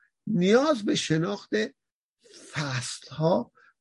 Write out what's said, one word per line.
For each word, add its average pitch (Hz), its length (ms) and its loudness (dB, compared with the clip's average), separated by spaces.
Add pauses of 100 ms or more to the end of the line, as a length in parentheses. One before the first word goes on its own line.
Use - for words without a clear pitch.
(280)
نیاز 214 580 2
به 220 100 0
شناخت 175 580 -2 (1000)
فصل 131 640 -8
ها 175 360 0 (300)